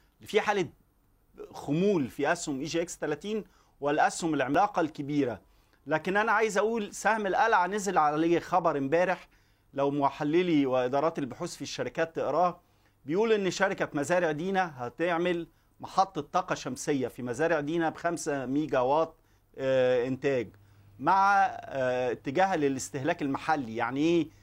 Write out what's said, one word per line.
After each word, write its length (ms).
في 200
حالة 280
خمول 540
في 240
اسهم 280
اي 60
جي 160
اكس 160
تلاتين 460
والاسهم 520
العملاقة 460
الكبيرة. 640
لكن 300
أنا 140
عايز 260
أقول 360
سهم 340
القلعة 400
نزل 300
عليه 420
خبر 380
امبارح، 500
لو 180
محللي 760
وإدارات 540
البحوث 360
في 60
الشركات 540
تقراه، 440
بيقول 280
إن 180
شركة 420
مزارع 380
دينا 460
هتعمل 720
محطة 420
طاقة 340
شمسية 520
في 160
مزارع 360
دينا 300
بخمسة 560
ميجا 340
وات، 360
آه، 500
إنتاج 420
مع، 460
آه، 640
اتجاهها 440
للاستهلاك 640
المحلي. 540
يعني 240
إيه؟ 280